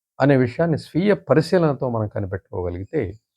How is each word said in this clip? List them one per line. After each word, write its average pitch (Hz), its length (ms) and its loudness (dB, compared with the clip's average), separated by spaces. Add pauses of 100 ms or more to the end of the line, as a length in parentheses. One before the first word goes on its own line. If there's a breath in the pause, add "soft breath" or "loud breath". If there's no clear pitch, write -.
(200)
అనే 139 180 4
విషయాన్ని 131 400 0
స్వీయ 185 360 -2
పరిశీలనతో 151 760 0
మనం 110 180 -2
కనిపెట్టుకోగలిగితే, 95 960 -6 (360)